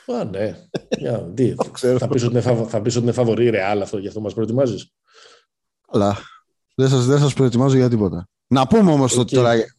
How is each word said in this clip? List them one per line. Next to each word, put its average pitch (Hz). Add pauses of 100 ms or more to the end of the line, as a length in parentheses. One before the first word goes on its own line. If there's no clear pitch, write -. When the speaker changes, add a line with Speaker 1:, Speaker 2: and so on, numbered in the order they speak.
Speaker 1:
Α, 240
ναι. 98 (420)
Για, 104
τι, 123
Speaker 2:
<laughs> -
Το -
ξέρω. 127
Speaker 1:
θα 123
πεις 131
ότι 120
είναι 123
φαβο-, 113
θα 107
πεις 110
ότι 120
είναι 117
φαβορή 117
η 120
Ρεάλ, 101
αυτό, 98
γι' 98
αυτό 98
μας 101
προετοιμάζεις; 113 (960)
Speaker 2:
Αλλά 101 (560)
δεν 131
σας, 131
δεν 143
σας 143
προετοιμάζω 131
για 127
τίποτα. 95 (180)
Να 131
πούμε 202
όμως 135
Speaker 1:
Οκ. 123
Speaker 2:
ότι 123
τώρα 120 (260)